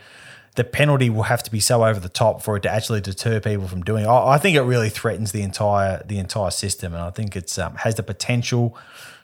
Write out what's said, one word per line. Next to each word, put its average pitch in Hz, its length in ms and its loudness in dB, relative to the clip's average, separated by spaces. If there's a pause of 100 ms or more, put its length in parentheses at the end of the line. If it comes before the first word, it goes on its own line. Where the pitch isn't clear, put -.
(560)
the 117 80 2
penalty 135 460 4
will 110 140 0
have 120 180 0
to - 80 -14
be 110 100 -2
so 117 240 4
over 110 160 2
the 90 80 -8
top - 340 0
for 107 140 -2
it 98 60 -2
to 85 100 0
actually 107 300 -2
deter 107 360 -2
people 101 300 -2
from 90 140 -6
doing 107 240 -2
it. - 20 2
I, 123 260 6
I 151 40 6
think 170 180 4
it 139 60 6
really 123 260 2
threatens 107 440 -2
the 104 100 -2
entire, 98 640 0
the 104 120 -4
entire 92 320 -4
system, - 440 -6
and 85 80 -6
I 87 80 -6
think 104 260 -8
it's, - 220 -6
um, 85 180 -6
has 113 200 -2
the 110 60 -2
potential 120 720 -2 (480)